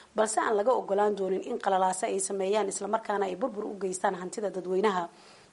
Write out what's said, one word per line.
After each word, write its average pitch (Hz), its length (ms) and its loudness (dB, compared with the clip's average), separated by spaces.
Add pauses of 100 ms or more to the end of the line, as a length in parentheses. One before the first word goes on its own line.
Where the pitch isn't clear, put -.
(140)
balse 220 260 2
aan 247 160 2
laga 208 180 4
ogolaan 202 420 2
doonin 190 260 -2
in 233 160 -6
qalalaase 185 480 2
ay 196 140 -2
sameeyaan, 196 480 0
isla 196 200 -4
markaana 208 380 0
ay 180 100 -4
burbur 208 280 -4
u 214 140 -8
geystaan 190 360 0
hantida 185 360 -6
dadweynaha. 185 580 0 (440)